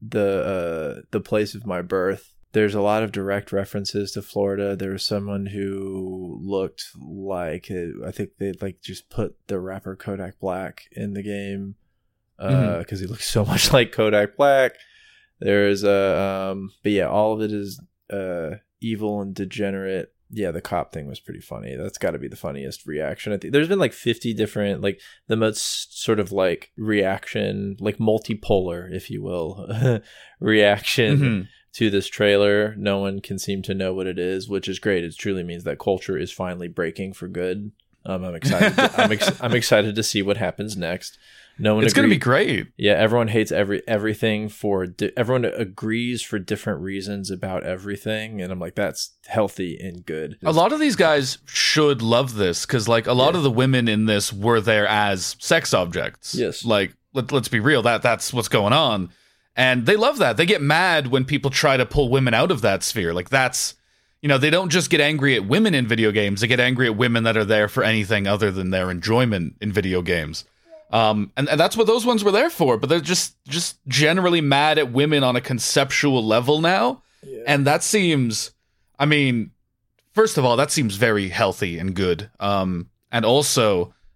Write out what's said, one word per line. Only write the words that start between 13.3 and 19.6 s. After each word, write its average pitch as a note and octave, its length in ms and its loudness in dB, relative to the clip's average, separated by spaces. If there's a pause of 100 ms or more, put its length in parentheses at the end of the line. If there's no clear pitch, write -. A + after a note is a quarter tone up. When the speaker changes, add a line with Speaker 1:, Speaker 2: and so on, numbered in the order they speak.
Speaker 1:
<laughs> - 0 -
much D#3+ 280 2
like B2 180 4
Kodak G#2 460 2
Black. C3+ 380 4 (640)
There G2+ 280 4
is G2+ 160 2
a, F#2+ 680 2
um, F#2+ 200 -10 (120)
but G#2 100 0
yeah, F#2 140 2
all G#2+ 260 2
of A2 80 -4
it G#2+ 100 -2
is, G#2 300 -8 (300)
uh, F2+ 400 -6 (280)
evil G#2+ 420 -4
and G2 140 -8
degenerate. F#2+ 760 -6 (180)